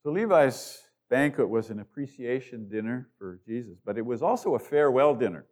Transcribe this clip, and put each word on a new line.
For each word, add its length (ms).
So 80
Levi's 720
banquet 380
was 220
an 100
appreciation 880
dinner 400
for 260
Jesus, 400
but 140
it 60
was 180
also 320
a 40
farewell 540
dinner. 380